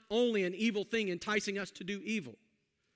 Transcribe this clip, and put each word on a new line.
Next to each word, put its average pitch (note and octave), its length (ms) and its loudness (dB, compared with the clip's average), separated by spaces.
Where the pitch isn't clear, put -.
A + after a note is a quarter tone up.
only A3 360 4
an F3+ 100 -2
evil G#3 280 2
thing A3 260 0
enticing G3+ 500 0
us F#3+ 120 -4
to - 120 -14
do G3 200 -4
evil. F3+ 340 -4